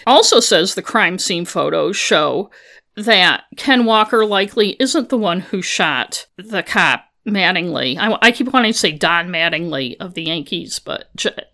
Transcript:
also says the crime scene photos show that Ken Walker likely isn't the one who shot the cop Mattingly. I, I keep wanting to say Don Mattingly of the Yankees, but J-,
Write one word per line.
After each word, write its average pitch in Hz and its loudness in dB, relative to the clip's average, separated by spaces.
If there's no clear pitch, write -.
also 254 6
says 185 2
the 185 -6
crime 185 0
scene 175 -4
photos 160 -2
show 151 0
that 190 2
Ken 247 2
Walker 220 2
likely 202 0
isn't 262 0
the 254 0
one 185 0
who 190 -6
shot - -2
the 196 -6
cop 160 2
Mattingly. 175 -2
I, 214 0
I 240 6
keep 247 -4
wanting 233 2
to - -2
say 165 0
Don 170 0
Mattingly 160 -4
of 180 -12
the 165 -8
Yankees, 165 -6
but - -10
J-, - -6